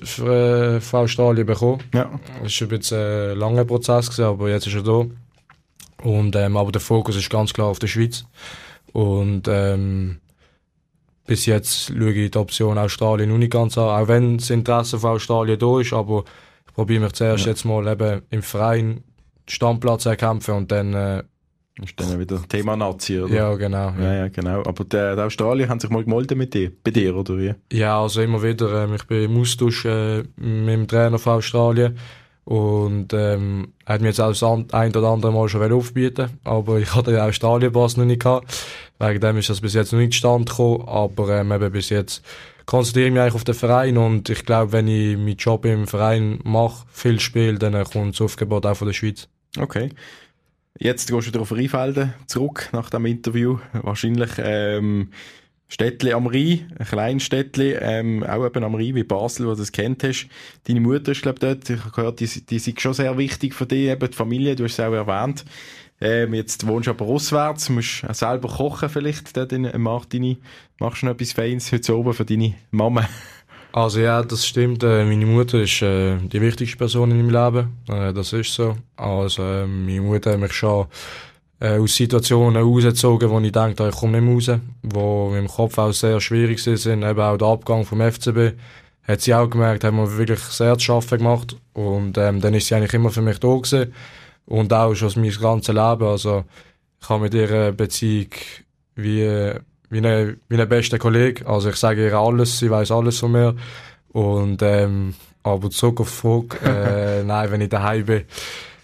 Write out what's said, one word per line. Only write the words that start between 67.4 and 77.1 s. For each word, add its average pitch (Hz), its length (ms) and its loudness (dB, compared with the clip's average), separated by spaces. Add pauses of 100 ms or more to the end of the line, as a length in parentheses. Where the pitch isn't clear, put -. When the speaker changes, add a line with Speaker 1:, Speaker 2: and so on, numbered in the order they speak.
Speaker 2:
musst 117 340 -4
auch 110 100 -8
selber 123 340 -4
kochen 143 400 -4
vielleicht 147 480 -6
dort 127 160 -4
in, 127 120 -2
in 117 160 -4
Martini. 123 580 -4 (420)
Machst - 220 -4
du 131 40 -2
noch 123 80 -2
etwas 120 180 -6
Feines 120 400 -4
heute 120 240 0
oben 120 160 0
für 110 120 -4
deine 110 300 0 (180)
Mama? 110 360 2 (640)
Speaker 1:
Also 113 280 2
ja, 117 220 4
das 117 240 -4
stimmt. 123 380 0
Äh, 110 200 4
meine 107 220 2
Mutter 120 360 4
ist, - 200 0
äh, 95 360 2
die 92 220 -2
wichtigste 117 360 0
Person 120 340 2